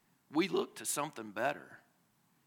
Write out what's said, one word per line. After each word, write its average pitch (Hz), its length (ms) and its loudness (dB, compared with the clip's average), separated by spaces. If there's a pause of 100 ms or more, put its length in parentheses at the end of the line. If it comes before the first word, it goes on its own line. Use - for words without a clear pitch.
(300)
We 165 180 4
look - 280 0
to 113 100 -8
something 143 440 -2
better. 101 500 -2 (680)